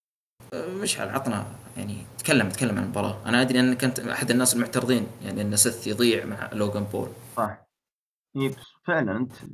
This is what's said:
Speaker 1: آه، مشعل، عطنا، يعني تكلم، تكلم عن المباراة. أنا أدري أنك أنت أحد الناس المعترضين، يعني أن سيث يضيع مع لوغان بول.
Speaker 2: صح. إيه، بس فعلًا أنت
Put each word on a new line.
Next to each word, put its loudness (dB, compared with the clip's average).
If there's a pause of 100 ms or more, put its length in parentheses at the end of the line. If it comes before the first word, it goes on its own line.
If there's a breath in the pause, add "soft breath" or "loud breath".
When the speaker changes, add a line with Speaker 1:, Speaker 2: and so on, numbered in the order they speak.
(540)
Speaker 1:
آه، -6
مشعل، -2
عطنا، -2 (320)
يعني -6 (200)
تكلم، 4
تكلم 0
عن 2
المباراة. -2
أنا 4
أدري 4
أنك 4
أنت 2
أحد -2
الناس 4
المعترضين، 2 (160)
يعني -4
أن 0
سيث 2
يضيع 4
مع -8
لوغان 0
بول. -4 (260)
Speaker 2:
صح. -2 (720)
إيه، 2
بس -12 (180)
فعلًا 2
أنت -2 (200)